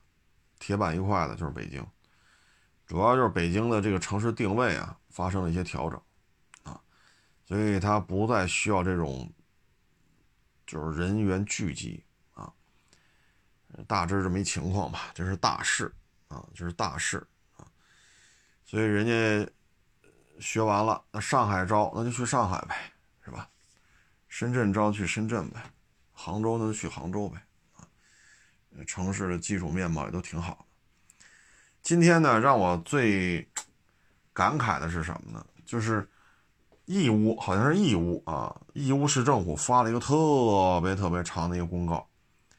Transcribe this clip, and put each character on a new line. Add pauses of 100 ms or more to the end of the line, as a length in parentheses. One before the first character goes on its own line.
(600)
铁
板
一
块
的
就
是
北
京， (1000)
主
要
就
是
北
京
的
这
个
城
市
定
位
啊， (120)
发
生
了
一
些
调
整 (640)
啊， (680)
所
以
它
不
再
需
要
这
种 (1400)
就
是
人
员
聚
集 (340)
啊， (1300)
大
致
这
么
一
情
况
吧，
这
是
大
势 (360)
啊，
这
是
大
势 (320)
啊， (1000)
所
以
人
家 (880)
学
完
了，
那
上
海
招，
那
就
去
上
海
呗， (480)
是
吧？ (800)
深
圳
招
去
深
圳
呗， (480)
杭
州
那
就
去
杭
州
呗， (320)
啊， (1000)
城
市
的
基
础
面
貌
也
都
挺
好
的。 (1160)
今
天
呢，
让
我
最 (840)
感
慨
的
是
什
么
呢？ (200)
就
是 (760)
义
乌，
好
像
是
义
乌
啊， (140)
义
乌
市
政
府
发
了
一
个
特
别
特
别
长
的
一
个
公
告， (500)